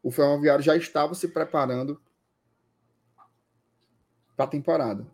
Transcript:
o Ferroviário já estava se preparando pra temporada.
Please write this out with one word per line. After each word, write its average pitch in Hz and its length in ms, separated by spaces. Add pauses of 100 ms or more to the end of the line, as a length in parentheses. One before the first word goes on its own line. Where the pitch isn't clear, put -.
o 127 80
Ferroviário 143 540
já 156 120
estava 156 380
se 180 140
preparando 143 760 (2250)
pra 135 120
temporada. 139 680